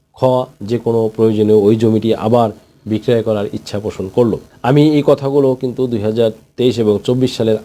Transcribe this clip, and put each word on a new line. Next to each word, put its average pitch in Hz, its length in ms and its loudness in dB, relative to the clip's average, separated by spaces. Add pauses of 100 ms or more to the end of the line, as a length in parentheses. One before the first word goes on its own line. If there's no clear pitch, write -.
(140)
খ 127 320 0 (180)
যে 107 140 -4
কোনো 113 380 -2
প্রয়োজনে 107 380 2
ওই 107 220 4
জমিটি 110 400 0
আবার 113 340 0 (360)
বিক্রয় 110 380 -2
করার 107 300 -2
ইচ্ছা - 260 -10
পোষণ 98 300 -8
করলো। 110 300 0 (220)
আমি 147 280 4
এই 147 160 2
কথাগুলো 139 500 0
কিন্তু 127 320 -4
দুই 117 140 -4
হাজার 110 300 0 (260)
তেইশ 120 220 0
এবং 104 240 2
চব্বিশ 127 340 -2
সালের 110 280 0